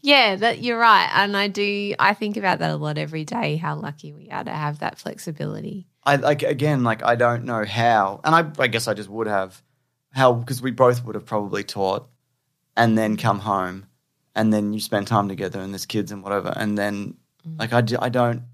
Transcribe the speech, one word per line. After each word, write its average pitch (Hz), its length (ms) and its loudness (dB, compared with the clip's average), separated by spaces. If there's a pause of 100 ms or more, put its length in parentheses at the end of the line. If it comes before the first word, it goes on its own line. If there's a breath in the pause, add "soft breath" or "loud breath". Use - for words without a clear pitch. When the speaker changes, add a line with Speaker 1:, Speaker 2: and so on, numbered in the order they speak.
Speaker 1:
Yeah, 262 340 6
that, 226 260 0
you're 240 180 0
right. 214 340 8
And 202 240 2
I 202 100 2
do, 202 520 -2
I 202 140 4
think 208 240 -4
about 185 220 0
that 156 120 -2
a 156 40 -2
lot 151 220 -4
every 156 260 -6
day, 151 320 -4
how 151 200 -4
lucky 151 360 -12
we 147 180 -20
are - 140 -8
to - 80 -10
have 151 280 -6
that - 200 -8
flexibility. - 880 -10 (160)
Speaker 2:
I, 143 140 4
like, 147 260 2
again, 143 400 0
like, 113 200 0
I 120 120 4
don't 120 300 2
know 117 200 -2
how, 107 600 2
and 156 100 4
I, 165 160 2 (100)
I 127 60 2
guess 117 200 -2
I 110 60 0
just 98 160 -8
would 107 180 -6
have, 95 340 -2 (500)
how, 131 220 4 (100)
'cause 120 180 -8
we 131 100 -4
both 123 340 4
would 107 100 -10
have 104 100 -10
probably 101 380 -4
taught 98 440 -4 (680)
and 113 220 4
then 107 180 0
come 104 240 0
home 98 460 -2 (500)
and 110 180 2
then 104 200 0
you 107 60 -6
spend 101 280 -4
time 101 220 2
together 95 320 -8
and 98 120 -10
there's 92 120 -10
kids 101 260 -4
and 101 120 -14
whatever. 98 320 -4
And 104 220 -4
then, 101 380 -4 (320)
Speaker 1:
Mm. 160 100 -12
Speaker 2:
like, 113 140 -4
I 120 100 4
d-, 117 160 0
I 123 120 -2
don't 120 340 0 (100)